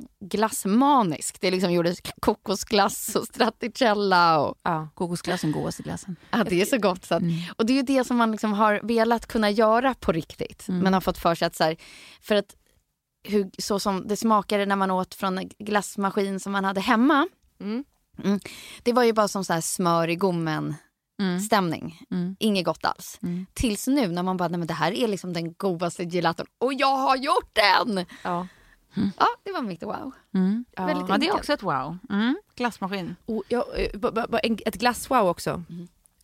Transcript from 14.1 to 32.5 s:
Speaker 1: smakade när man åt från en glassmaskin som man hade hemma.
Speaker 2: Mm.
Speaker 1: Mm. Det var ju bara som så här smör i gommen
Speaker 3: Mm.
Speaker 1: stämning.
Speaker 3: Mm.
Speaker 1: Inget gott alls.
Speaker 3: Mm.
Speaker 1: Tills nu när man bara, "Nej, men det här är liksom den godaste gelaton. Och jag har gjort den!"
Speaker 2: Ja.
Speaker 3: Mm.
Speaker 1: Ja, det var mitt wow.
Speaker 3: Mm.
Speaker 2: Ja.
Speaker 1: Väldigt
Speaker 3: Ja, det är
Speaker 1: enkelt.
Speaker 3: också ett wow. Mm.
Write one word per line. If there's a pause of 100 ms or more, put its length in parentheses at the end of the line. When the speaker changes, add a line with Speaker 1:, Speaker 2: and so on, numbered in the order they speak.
Speaker 1:
smakade
när
man
åt
från
en (100)
glassmaskin
som
man
hade
hemma. (320)
Speaker 2:
Mm. (400)
Speaker 1:
Mm. (440)
Det
var
ju
bara
som
så
här
smör
i
gommen (440)
Speaker 3:
Mm.
Speaker 1:
stämning. (100)
Speaker 3:
Mm.
Speaker 1:
Inget
gott
alls.
Speaker 3:
Mm.
Speaker 1:
Tills
nu
när
man
bara,
"Nej,
men
det
här
är
liksom
den
godaste
gelaton. (120)
Och
jag
har
gjort
den!" (180)
Speaker 2:
Ja. (500)
Speaker 3:
Mm.
Speaker 1:
Ja, (160)
det
var
mitt
wow. (220)
Speaker 3:
Mm. (100)
Speaker 2:
Ja.
Speaker 1:
Väldigt
Speaker 3:
Ja,
det
är
Speaker 1:
enkelt.
Speaker 3:
också
ett
wow. (120)
Mm. (180)